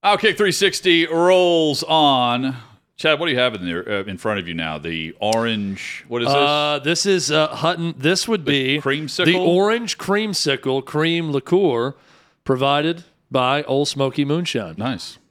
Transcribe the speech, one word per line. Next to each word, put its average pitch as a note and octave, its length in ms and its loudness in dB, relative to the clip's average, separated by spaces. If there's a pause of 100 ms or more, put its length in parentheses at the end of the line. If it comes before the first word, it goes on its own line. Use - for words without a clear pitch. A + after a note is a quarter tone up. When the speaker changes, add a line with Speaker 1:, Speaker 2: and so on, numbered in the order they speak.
Speaker 1:
Outkick G3+ 320 2
three G3+ 160 2
sixty E3+ 540 2
rolls E3+ 760 4
on. C3 720 2 (400)
Chad, D#3 220 2
what E3+ 80 -2
do D#3 60 0
you B2 60 0
have B2 160 2
in F2+ 120 -8
there, F2 220 -4
uh, G2+ 160 -4
in F#2+ 140 -8
front G#2+ 200 -2
of F2 80 -6
you E2+ 80 -8
now? D#2+ 240 -4
The E2 420 -6
orange, G#2+ 880 -2
what A#2+ 160 -4
is A#2+ 60 0
this? C#3 80 2
Speaker 2:
Uh, D3 480 2
this E3 220 0
is, F3+ 260 0
uh, D#3 160 2
Hutton. E3 500 -2
This E3 300 0
would G#3 160 -2
Speaker 1:
The C#3 340 0
Speaker 2:
be - 20 -4
Speaker 1:
creamsicle? D3 440 -2
Speaker 2:
the E3+ 120 4
orange G3 600 0
creamsicle D3 880 -2
cream D#3+ 480 -2
liqueur C#3 640 0 (480)
provided C#3+ 580 0 (300)
by C3 320 2
Old C#3 240 0
Smoky C3+ 360 -2
Moonshine. C#3 540 -4
Speaker 1:
Nice. A2+ 400 -8 (120)